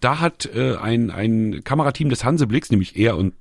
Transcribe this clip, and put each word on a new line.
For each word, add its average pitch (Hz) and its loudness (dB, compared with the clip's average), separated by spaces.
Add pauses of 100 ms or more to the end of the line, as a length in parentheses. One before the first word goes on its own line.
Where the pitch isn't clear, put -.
da 135 0
hat, 165 -2
äh, 123 0
ein, 113 -2
ein 107 -2
Kamerateam 143 0
des 123 -2
Hanseblicks, 127 0
nämlich 98 2
er 104 2
und 92 0